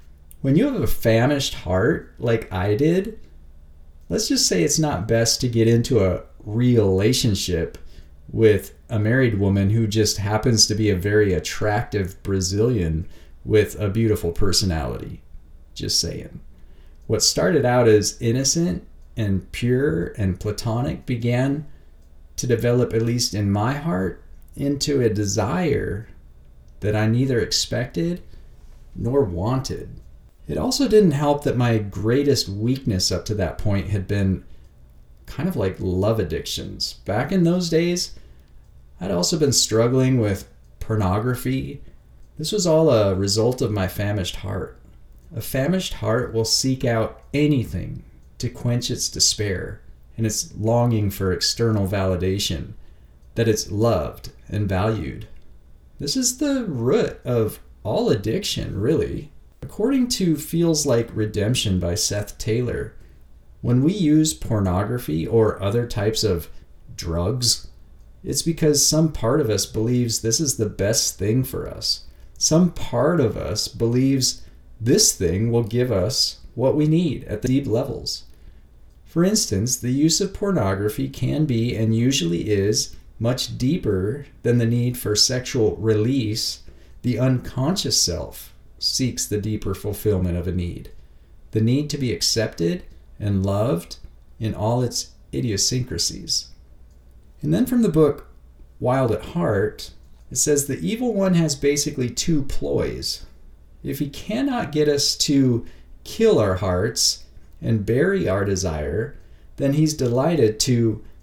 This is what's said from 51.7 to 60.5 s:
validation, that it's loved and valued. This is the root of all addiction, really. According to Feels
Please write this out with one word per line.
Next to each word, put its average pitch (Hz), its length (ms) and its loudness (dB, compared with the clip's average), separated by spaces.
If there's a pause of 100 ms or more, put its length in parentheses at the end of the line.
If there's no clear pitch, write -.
validation, 95 880 -2 (600)
that 113 140 2
it's 107 220 0
loved 101 600 -2 (180)
and 104 200 -2
valued. 95 580 -2 (720)
This 139 180 -6
is 254 220 0
the 277 280 0
root 147 580 0
of 113 340 0 (240)
all 196 280 0
addiction, 139 680 -2
really. - 540 -2 (280)
According 254 480 0
to 175 280 0
Feels 165 500 0